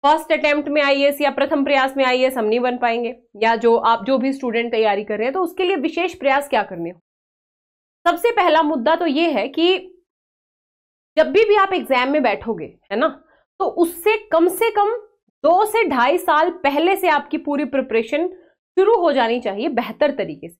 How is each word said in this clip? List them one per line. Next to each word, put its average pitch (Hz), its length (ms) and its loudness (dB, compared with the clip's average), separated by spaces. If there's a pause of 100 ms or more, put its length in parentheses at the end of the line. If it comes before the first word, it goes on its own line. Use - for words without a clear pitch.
फर्स्ट 320 260 2
अटेम्प्ट 294 360 0
में 294 140 0
आईएएस 277 380 2
या 285 100 2
प्रथम 277 340 0
प्रयास 269 320 0
में 269 80 2
आईएएस 254 320 2
हम 226 80 -2
नहीं 220 160 2
बन 247 180 -2
पाएंगे, 240 380 -2 (200)
या 226 200 2
जो 233 200 4
आप, 226 280 0
जो 262 140 0
भी 269 140 -2
स्टूडेंट 233 380 -4
तैयारी 214 340 0
कर 208 120 -6
रहे 214 80 -4
हैं, 269 100 -2
तो 370 80 -2
उसके 359 220 -4
लिए 370 120 0
विशेष 330 380 -4
प्रयास 277 340 -2
क्या 220 140 0
करने 170 280 -8
हो? - 100 -20 (1080)
सबसे 349 220 0
पहला 359 320 2
मुद्दा 302 320 0
तो 339 120 -2
ये 320 240 0
है 233 180 -2
कि 339 440 -2 (1300)
जब 311 140 2
भी, 427 120 4
भी 415 120 4
आप 381 160 2
एग्जाम 262 380 0
में 302 120 2
बैठोगे, 208 520 -4 (180)
है 208 60 -4
ना, 311 100 0 (500)
तो 381 60 -2
उससे 415 680 -2
कम 330 160 2
से 427 220 0
कम 415 160 0 (440)
दो 359 340 2
से 427 240 0
ढाई 277 300 2
साल 330 320 2
पहले 320 460 0
से 370 120 -2
आपकी 294 300 -2
पूरी 285 260 -4
प्रिपरेशन 269 640 -2 (500)
शुरू 415 180 4
हो 339 160 2
जानी 240 280 0
चाहिए 226 280 -4
बेहतर 240 420 -2
तरीके 170 380 -8
से। - 120 -20